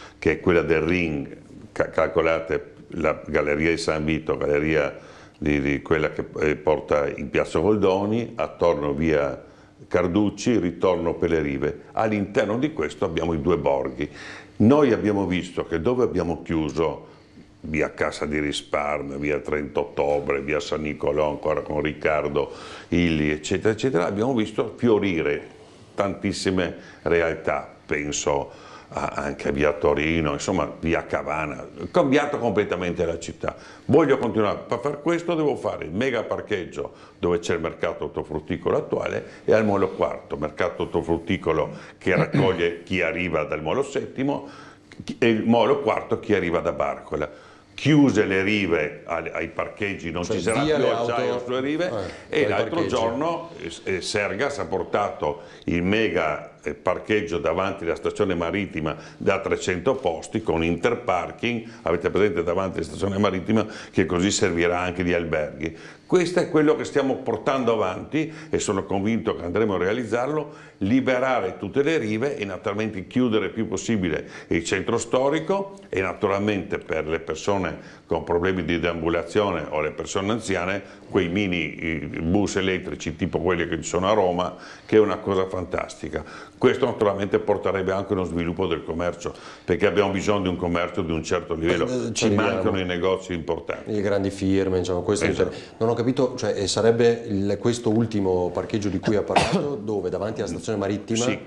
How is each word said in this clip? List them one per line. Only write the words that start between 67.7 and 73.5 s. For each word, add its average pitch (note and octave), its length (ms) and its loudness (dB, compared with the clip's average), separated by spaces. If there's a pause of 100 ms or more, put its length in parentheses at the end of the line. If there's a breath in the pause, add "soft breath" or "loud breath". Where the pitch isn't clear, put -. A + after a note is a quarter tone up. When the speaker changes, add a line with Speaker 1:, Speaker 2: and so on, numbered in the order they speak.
Speaker 1:
avanti G#2 580 -2 (180 loud breath)
e F#2+ 100 0
sono F#2+ 260 0
convinto G2+ 500 0
che D#2+ 80 -10
andremo G2 320 0
a - 20 2
realizzarlo, B2 880 -2 (120)
liberare B2 800 2
tutte G#2 260 0
le D#3 140 2
rive A2+ 400 -2
e G2+ 80 -4
naturalmente G2 640 -4
chiudere A2 400 2
il - 40 -6